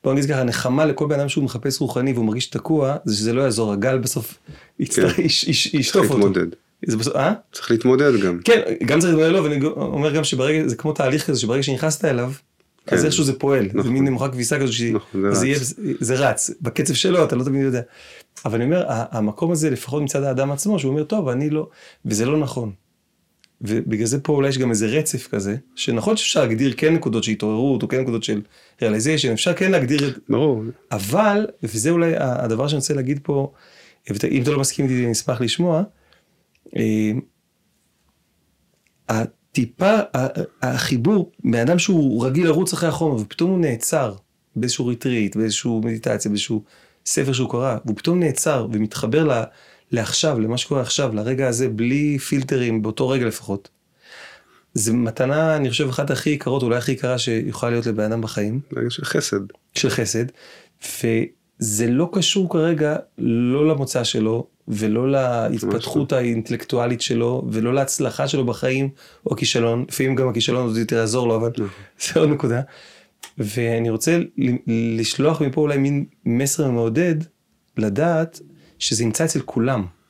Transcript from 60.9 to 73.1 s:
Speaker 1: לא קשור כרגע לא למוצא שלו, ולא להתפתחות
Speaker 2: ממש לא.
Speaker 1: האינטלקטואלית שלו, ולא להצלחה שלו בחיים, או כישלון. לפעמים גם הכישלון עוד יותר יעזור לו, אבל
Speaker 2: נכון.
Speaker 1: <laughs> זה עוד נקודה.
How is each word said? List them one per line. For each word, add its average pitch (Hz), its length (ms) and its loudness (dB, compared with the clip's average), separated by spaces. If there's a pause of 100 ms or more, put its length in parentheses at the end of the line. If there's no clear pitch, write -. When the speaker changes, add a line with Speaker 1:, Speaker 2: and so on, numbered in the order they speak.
Speaker 1:
לא 139 260 2
קשור 185 380 0
כרגע 156 460 2 (220)
לא 123 500 2
למוצא 135 360 0
שלו, 113 420 0 (220)
ולא 110 420 0
להתפתחות 117 1000 0
Speaker 2:
ממש - 0 -
לא. 135 40 2 (100)
Speaker 1:
האינטלקטואלית 120 760 -2
שלו, 120 520 -2
ולא 113 220 0
להצלחה 139 540 -2
שלו 139 180 0
בחיים, 131 420 -2 (380)
או 120 100 -2
כישלון. 120 520 0
לפעמים 135 260 0
גם 131 140 2
הכישלון 120 380 0
עוד 110 100 -2
יותר 117 200 0
יעזור 117 320 2
לו, 113 80 2
אבל 117 140 0
Speaker 2:
נכון. 110 160 -4 (320)
Speaker 1:
<laughs> - 60 -8 (100)
זה 165 60 6
עוד 156 80 6
נקודה. 139 320 0 (800)